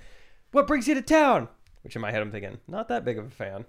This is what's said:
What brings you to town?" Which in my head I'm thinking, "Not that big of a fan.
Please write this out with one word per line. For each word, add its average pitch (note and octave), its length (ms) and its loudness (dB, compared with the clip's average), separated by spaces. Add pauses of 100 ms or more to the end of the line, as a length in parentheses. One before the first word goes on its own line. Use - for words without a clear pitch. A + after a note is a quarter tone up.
(540)
What C#4 140 4
brings C4+ 200 2
you D4+ 80 4
to C4+ 60 0
town?" C4+ 480 4 (340)
Which - 120 -16
in A2+ 60 -6
my G#2+ 100 -4
head A2 100 0
I'm G#2+ 100 -6
thinking, G2+ 260 -10 (120)
"Not G#3+ 180 -8
that A#3 160 -4
big A#2+ 140 -4
of G#2+ 80 -8
a B2+ 40 -16
fan. G2+ 400 -12